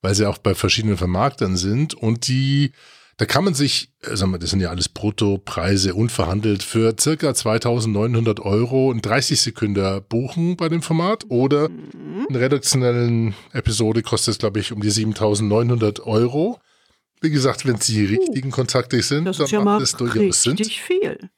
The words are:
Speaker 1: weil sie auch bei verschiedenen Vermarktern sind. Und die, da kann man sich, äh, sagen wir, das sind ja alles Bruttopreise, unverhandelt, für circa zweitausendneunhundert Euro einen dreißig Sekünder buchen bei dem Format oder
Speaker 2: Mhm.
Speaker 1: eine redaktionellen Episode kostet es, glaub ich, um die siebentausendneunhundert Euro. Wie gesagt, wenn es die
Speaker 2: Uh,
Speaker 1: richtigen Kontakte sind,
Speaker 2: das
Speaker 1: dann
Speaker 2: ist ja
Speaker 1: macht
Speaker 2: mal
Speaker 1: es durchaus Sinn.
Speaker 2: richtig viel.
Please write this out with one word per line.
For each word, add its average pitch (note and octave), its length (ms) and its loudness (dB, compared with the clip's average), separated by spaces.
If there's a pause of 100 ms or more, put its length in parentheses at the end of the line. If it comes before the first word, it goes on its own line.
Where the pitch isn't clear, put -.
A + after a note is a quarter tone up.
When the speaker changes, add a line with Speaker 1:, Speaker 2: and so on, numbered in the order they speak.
Speaker 1:
weil G2 140 0
sie G#2 100 2
auch G2 120 -2
bei G2 180 0
verschiedenen G#2 400 0
Vermarktern F#2 600 0
sind. G#2+ 360 0
Und A2+ 360 -2
die, C3+ 420 2 (460)
da A#2 80 2
kann D3+ 180 2
man D3 100 2
sich, - 460 -2
äh, - 160 -8
sagen F#2+ 160 0
wir, F2+ 80 -4
das E2+ 120 -4
sind F#2+ 100 2
ja F2 80 0
alles F2 180 -4
Bruttopreise, G2 1040 0
unverhandelt, G2+ 680 0
für A2+ 340 2
circa D3+ 360 0
zweitausendneunhundert A2+ 1040 0
Euro A#2+ 520 2
einen A2+ 100 -2
dreißig B2+ 400 0
Sekünder G2 580 -2
buchen D3 560 -2
bei E3+ 140 -2
dem E3 120 -2
Format E3+ 460 -2
oder C#3 400 2
Speaker 2:
Mhm. - 640 -10
Speaker 1:
eine B2+ 100 -2
redaktionellen A#2+ 920 2 (180)
Episode A2+ 520 0
kostet A2 320 -2
es, - 40 -14
glaub G#2 160 -2
ich, G#2 160 -2
um G#2 100 -8
die G#2 80 0
siebentausendneunhundert A2 1080 2
Euro. B2 600 0 (600)
Wie D#3+ 100 0
gesagt, C3+ 380 0
wenn A#2+ 80 2
es - 120 -2
die G#2+ 180 2
Speaker 2:
Uh, F#2+ 40 0
Speaker 1:
richtigen C#3 420 0
Kontakte B2+ 500 0
sind, D3 240 -2
Speaker 2:
das F#3+ 100 -4
Speaker 1:
dann D3 120 0
Speaker 2:
ist C3+ 40 -2
ja G#3 80 2
Speaker 1:
macht G#3 200 2
Speaker 2:
mal - 20 0
Speaker 1:
es - 160 -2
durchaus A#2+ 460 2
Sinn. B2 100 2
Speaker 2:
richtig A3 280 -4
viel. - 360 -2 (200)